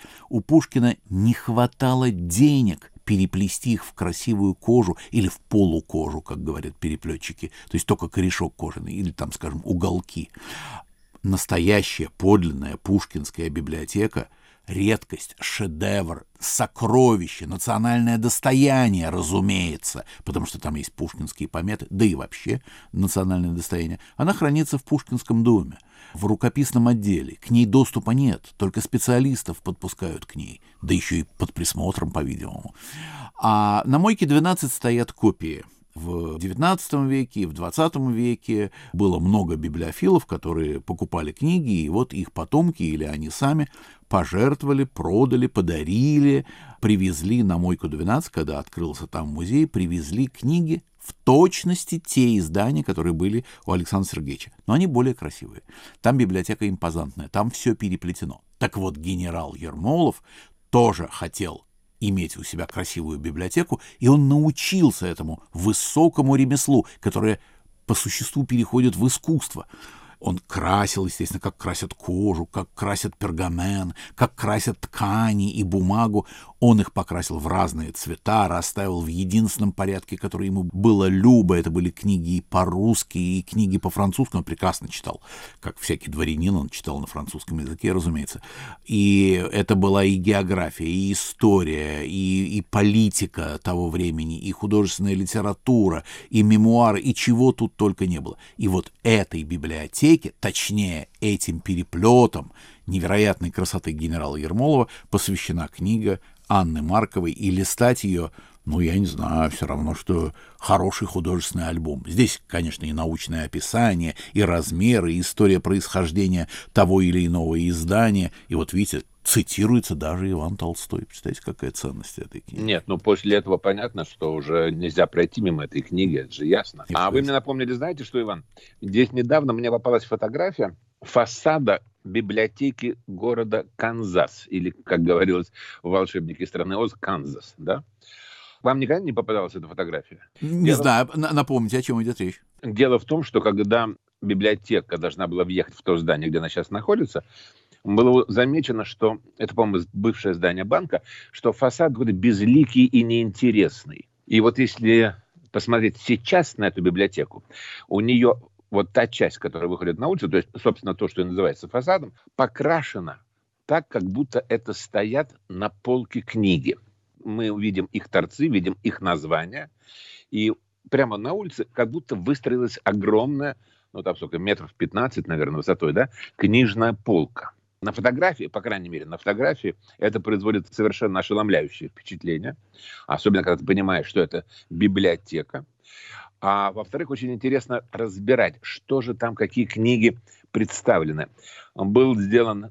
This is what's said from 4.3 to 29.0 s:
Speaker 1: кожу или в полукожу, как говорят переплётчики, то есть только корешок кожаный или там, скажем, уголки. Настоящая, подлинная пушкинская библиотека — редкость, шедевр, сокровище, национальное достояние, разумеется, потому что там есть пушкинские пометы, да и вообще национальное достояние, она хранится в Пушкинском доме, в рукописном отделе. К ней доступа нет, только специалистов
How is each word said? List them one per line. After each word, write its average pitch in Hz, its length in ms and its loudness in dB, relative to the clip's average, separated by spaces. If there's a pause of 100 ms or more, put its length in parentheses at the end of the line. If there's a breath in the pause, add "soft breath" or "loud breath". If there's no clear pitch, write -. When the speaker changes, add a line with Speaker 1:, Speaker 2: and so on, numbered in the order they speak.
Speaker 1:
кожу 117 440 2 (120 loud breath)
или 104 180 2
в - 120 -8
полукожу, 80 800 0
как - 240 -10
говорят 76 320 -8
переплётчики, 78 760 -8 (200 loud breath)
то - 60 -2
есть 90 100 -4
только 87 240 -2
корешок 92 440 -2
кожаный - 380 -10
или 90 200 -6
там, - 200 -8
скажем, 78 320 -10
уголки. 90 640 -4 (920 loud breath)
Настоящая, 95 960 0
подлинная 80 580 2
пушкинская 85 720 -4
библиотека — 78 800 -4 (380 soft breath)
редкость, 98 720 -4
шедевр, 92 840 -4 (120)
сокровище, 110 1080 2
национальное 117 720 0
достояние, 123 920 4
разумеется, 87 960 -2 (200 loud breath)
потому - 200 -4
что - 160 -10
там 76 140 -6
есть 71 180 -8
пушкинские - 560 -8
пометы, 95 400 -6
да 98 160 2
и 95 100 4
вообще - 460 -6 (320 loud breath)
национальное 92 600 0
достояние, 85 460 -6 (200 soft breath)
она 175 160 0
хранится 151 420 0
в - 80 -8
Пушкинском 120 580 -2
доме, 110 360 2 (340 loud breath)
в 87 140 -4
рукописном 120 600 2
отделе. 101 500 0
К - 120 -14
ней 120 160 6
доступа 113 460 2
нет, 131 480 0
только 101 240 -2
специалистов 123 800 0